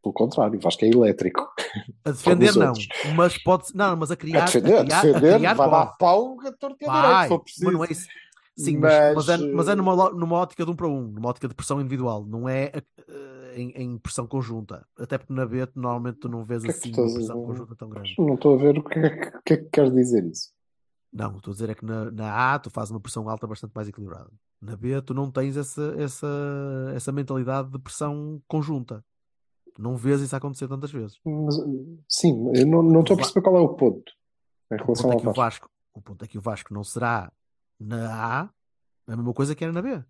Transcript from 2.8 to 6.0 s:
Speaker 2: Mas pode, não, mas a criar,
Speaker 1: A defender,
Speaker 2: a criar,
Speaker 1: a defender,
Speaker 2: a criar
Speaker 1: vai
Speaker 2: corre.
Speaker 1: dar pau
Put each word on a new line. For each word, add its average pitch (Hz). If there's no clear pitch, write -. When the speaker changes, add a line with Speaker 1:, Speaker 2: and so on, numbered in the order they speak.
Speaker 2:
Mas 170
pode, 180
não, 190
mas 160
a 175
criar, 160
Speaker 1:
A -
defender, 170
Speaker 2:
a 123
criar, -
Speaker 1:
a -
defender, 147
Speaker 2:
a -
criar 175
Speaker 1:
vai 139
Speaker 2:
corre. 160
Speaker 1:
dar -
pau 220